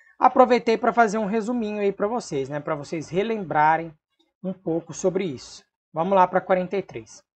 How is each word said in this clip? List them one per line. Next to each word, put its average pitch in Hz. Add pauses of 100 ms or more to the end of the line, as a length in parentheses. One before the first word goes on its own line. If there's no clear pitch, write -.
(180)
Aproveitei 233
pra 226
fazer 226
um 220
resuminho 214
aí 202
pra 202
vocês, 165
né? 147
Pra 156
vocês 143
relembrarem 165 (500)
um 185
pouco 165
sobre 185
isso. 135 (300)
Vamos 185
lá 185
pra 185
quarenta 185
e 190
três. - (140)